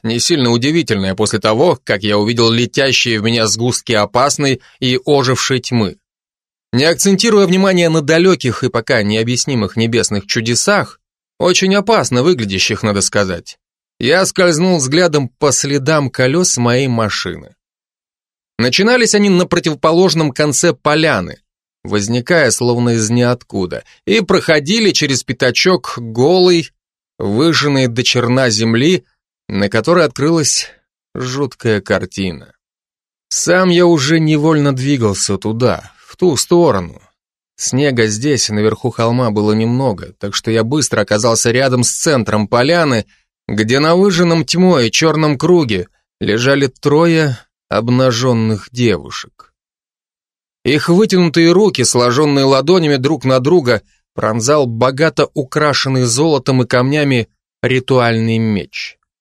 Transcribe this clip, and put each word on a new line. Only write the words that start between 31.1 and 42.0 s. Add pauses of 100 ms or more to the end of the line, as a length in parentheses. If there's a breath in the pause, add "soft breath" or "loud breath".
жуткая
картина. (720)
Сам
я
уже
невольно
двигался
туда, (200)
в
ту
сторону. (540)
Снега
здесь,
наверху
холма,
было
немного,
так
что
я
быстро
оказался
рядом
с
центром